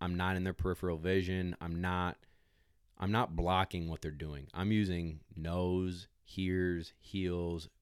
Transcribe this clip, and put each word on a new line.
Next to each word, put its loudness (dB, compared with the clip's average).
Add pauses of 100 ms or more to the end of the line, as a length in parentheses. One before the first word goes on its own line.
I'm 0
not 2
in 0
their 0
peripheral 0
vision. 2
I'm -4
not, 0 (840)
I'm 0
not 2
blocking 2
what -6
they're -6
doing. -8
I'm 2
using 2 (160)
nose, 0 (160)
hears, 0
heels, -2 (140)